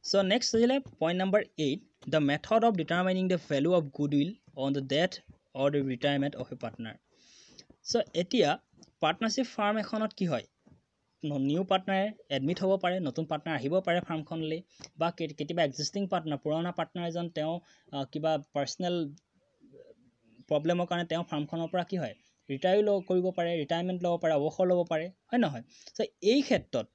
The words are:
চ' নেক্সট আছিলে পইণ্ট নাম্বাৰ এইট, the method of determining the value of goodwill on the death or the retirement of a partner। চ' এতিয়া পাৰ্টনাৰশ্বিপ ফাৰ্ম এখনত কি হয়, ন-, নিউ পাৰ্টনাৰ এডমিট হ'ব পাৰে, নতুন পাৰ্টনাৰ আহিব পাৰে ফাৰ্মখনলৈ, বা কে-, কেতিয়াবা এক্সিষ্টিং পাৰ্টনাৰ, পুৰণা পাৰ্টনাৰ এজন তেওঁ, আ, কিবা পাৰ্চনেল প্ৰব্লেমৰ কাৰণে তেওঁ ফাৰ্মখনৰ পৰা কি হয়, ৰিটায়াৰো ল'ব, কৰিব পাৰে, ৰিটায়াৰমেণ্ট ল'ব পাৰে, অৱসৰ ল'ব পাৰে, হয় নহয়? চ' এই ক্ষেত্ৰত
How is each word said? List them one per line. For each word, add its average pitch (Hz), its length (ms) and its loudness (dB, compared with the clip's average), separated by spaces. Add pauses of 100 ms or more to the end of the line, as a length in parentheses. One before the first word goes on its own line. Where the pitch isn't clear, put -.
চ' 196 220 2
নেক্সট 226 340 2
আছিলে 247 180 4 (140)
পইণ্ট 170 280 0
নাম্বাৰ 190 280 2 (100)
এইট, 151 300 -2 (200)
the 151 140 2
method 147 420 2
of 226 140 4
determining 185 500 0
the 180 120 2 (100)
value 147 240 2
of 156 180 2
goodwill 147 400 0 (240)
on 139 240 0
the 135 140 -6
death 170 260 0 (320)
or 135 200 0
the 143 120 0
retirement 139 520 0
of 127 160 -8
a 123 120 -12
partner। 113 320 -10 (880)
চ' - 200 0 (140)
এতিয়া 175 340 2 (500)
পাৰ্টনাৰশ্বিপ 226 500 0
ফাৰ্ম 208 320 0
এখনত 214 380 -4
কি 190 60 0
হয়, 143 200 -2 (760)
ন-, 143 240 -2
নিউ 160 160 2
পাৰ্টনাৰ 190 420 0 (240)
এডমিট 143 320 -2
হ'ব 190 100 2 (100)
পাৰে, 185 180 0
নতুন 160 260 -2
পাৰ্টনাৰ 151 320 -4
আহিব 139 180 -2 (120)
পাৰে 175 140 2
ফাৰ্মখনলৈ, 160 600 -6 (360)
বা 165 140 0
কে-, 156 280 -6
কেতিয়াবা 165 300 0
এক্সিষ্টিং 170 380 -6
পাৰ্টনাৰ, 160 340 -4
পুৰণা 160 360 -2
পাৰ্টনাৰ 170 340 -6
এজন 170 180 -6
তেওঁ, 160 240 -4 (380)
আ, 143 60 -6 (140)
কিবা 156 200 2 (220)
পাৰ্চনেল 175 440 -2 (1500)
প্ৰব্লেমৰ 170 420 0
কাৰণে 175 220 -2
তেওঁ 170 180 -2
ফাৰ্মখনৰ 165 420 -4
পৰা 180 120 -2
কি 175 180 -4
হয়, 113 140 -6 (340)
ৰিটায়াৰো 185 320 2
ল'ব, 202 240 2
কৰিব 180 240 2
পাৰে, 170 280 -2
ৰিটায়াৰমেণ্ট 170 440 -2
ল'ব 175 200 0
পাৰে, 160 200 2
অৱসৰ 180 300 2
ল'ব 175 180 4
পাৰে, 160 160 -2 (200)
হয় 240 180 0
নহয়? 127 200 -2 (220)
চ' - 240 -4 (240)
এই 285 80 6
ক্ষেত্ৰত 147 540 0